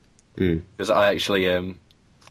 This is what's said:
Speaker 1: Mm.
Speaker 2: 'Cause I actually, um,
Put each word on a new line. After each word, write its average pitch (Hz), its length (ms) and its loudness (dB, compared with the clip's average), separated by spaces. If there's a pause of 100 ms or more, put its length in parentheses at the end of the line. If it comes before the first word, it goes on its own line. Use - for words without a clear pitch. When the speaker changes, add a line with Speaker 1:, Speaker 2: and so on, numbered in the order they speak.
(380)
Speaker 1:
Mm. 87 240 0 (160)
Speaker 2:
'Cause 98 120 -6
I 101 220 4
actually, 95 380 -2
um, 92 280 -4 (520)